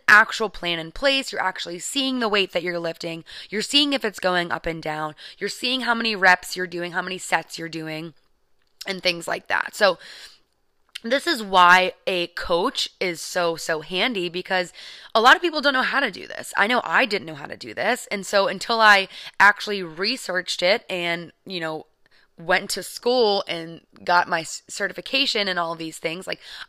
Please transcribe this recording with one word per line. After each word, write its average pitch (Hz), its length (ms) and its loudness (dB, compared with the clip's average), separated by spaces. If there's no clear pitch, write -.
actual 214 400 6
plan 170 300 -4
in 165 140 -10
place. 269 400 0
You're - 80 -4
actually 180 380 -4
seeing 262 400 -2
the 233 100 0
weight 196 240 0
that 175 100 -2
you're 175 160 -2
lifting. 165 460 -8
You're 208 140 -4
seeing 285 300 2
if 254 120 -2
it's 208 140 -4
going 180 320 0
up 156 160 -4
and 165 160 -6
down. 156 320 -6
You're 202 100 -6
seeing 254 340 -4
how 233 120 0
many 226 220 -2
reps 180 400 4
you're 185 100 -4
doing, 170 260 -8
how 180 100 -4
many 185 160 -8
sets - 400 -4
you're 165 100 -8
doing, 160 460 -10
and 190 160 -8
things 170 260 0
like 175 200 -6
that. - 260 -2
So 190 240 4
this 247 240 0
is 277 160 0
why 185 500 8
a 180 220 0
coach - 720 -2
is 175 220 -4
so, 170 360 -2
so 160 240 -4
handy, 185 480 -2
because 180 440 -4
a - 60 4
lot 262 160 8
of 330 60 -2
people 311 180 -2
don't 269 120 2
know 254 100 0
how 214 180 0
to 247 100 0
do - 160 -12
this. - 300 -12
I 196 100 4
know 247 180 2
I 165 220 2
didn't 196 200 -4
know 160 80 -12
how 143 120 -14
to - 100 -12
do 110 160 -14
this. 214 380 -2
And 196 160 -6
so 196 220 2
until 226 320 -2
I 202 280 8
actually 202 440 4
researched 180 800 -4
it 202 300 2
and, 175 420 -4
you 180 140 -8
know, 156 260 -8
went 180 300 -2
to 185 120 -6
school 214 640 0
and 165 360 -10
got 175 240 4
my 170 120 0
s-, - 280 -10
certification 202 800 -2
and 180 100 -2
all 170 160 -2
these 165 240 -10
things, 165 280 -6
like, - 140 -8